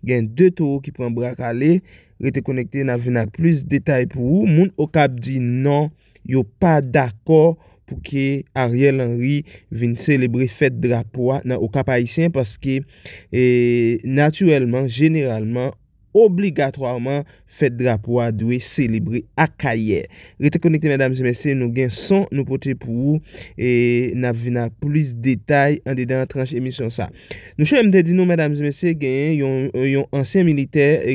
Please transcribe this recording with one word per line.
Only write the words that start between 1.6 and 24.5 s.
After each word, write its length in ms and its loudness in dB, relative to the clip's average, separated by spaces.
rete 220 -2
konekte, 400 -4
n 100 0
ap 100 -4
vin 160 0
ak 160 -4
plis 300 2
detay 440 0
pou 320 0
ou. 40 2
Moun 300 4
okap 420 2
di 220 -4
non 500 0
yo 160 2
pa 360 2
dakò 760 2
pou 160 -10
ke 480 -2
Aryèl 480 2
Anri 420 -2
vin 240 -2
selebre 560 0
fèt 300 0
drapo 500 -2
a 120 -4
nan 200 -4
Okap 300 -2
Ayisyen, 400 0
paske 480 -4
natirèlman 880 2
jeneralman 800 0
obligatwareman 1120 0
fèt 340 -2
drapo 440 0
a 100 0
dwe 320 -2
selebre 580 -2
akayè 640 0
rete 220 0
konekte 280 2
madamz 300 0
e 60 0
mesye 300 -2
nou 180 -2
gen 200 -2
son 380 0
nou 160 -2
pote 320 -4
pou 360 -2
ou 40 -2
n 640 0
ap 100 -4
vin 240 -4